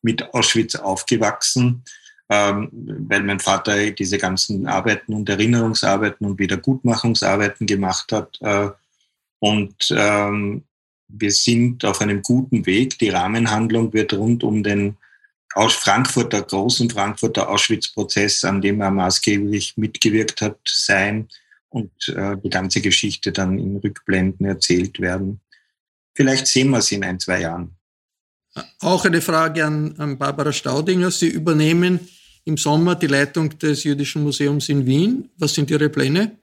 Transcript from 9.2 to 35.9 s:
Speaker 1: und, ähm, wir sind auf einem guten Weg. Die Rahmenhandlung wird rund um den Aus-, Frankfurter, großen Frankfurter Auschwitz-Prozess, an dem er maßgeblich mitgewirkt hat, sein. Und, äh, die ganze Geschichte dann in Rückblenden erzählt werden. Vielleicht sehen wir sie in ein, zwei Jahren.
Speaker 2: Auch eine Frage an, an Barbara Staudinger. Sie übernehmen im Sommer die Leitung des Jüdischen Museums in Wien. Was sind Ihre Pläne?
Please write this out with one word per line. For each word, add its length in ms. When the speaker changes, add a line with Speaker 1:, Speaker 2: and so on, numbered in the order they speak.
Speaker 1:
und, 360
ähm, 760
wir 220
sind 560
auf 160
einem 180
guten 460
Weg. 320
Die 100
Rahmenhandlung 840
wird 180
rund 320
um 180
den 360
Aus-, 200
Frankfurter, 680
großen 480
Frankfurter 580
Auschwitz-Prozess, 960
an 160
dem 200
er 100
maßgeblich 840
mitgewirkt 680
hat, 240
sein. 640
Und, 380
äh, 280
die 140
ganze 300
Geschichte 520
dann 260
in 180
Rückblenden 680
erzählt 560
werden. 400
Vielleicht 320
sehen 240
wir 120
sie 140
in 80
ein, 140
zwei 220
Jahren. 360
Speaker 2:
Auch 240
eine 160
Frage 440
an, 340
an 200
Barbara 340
Staudinger. 580
Sie 180
übernehmen 720
im 120
Sommer 400
die 100
Leitung 520
des 260
Jüdischen 400
Museums 440
in 160
Wien. 520
Was 180
sind 160
Ihre 180
Pläne? 540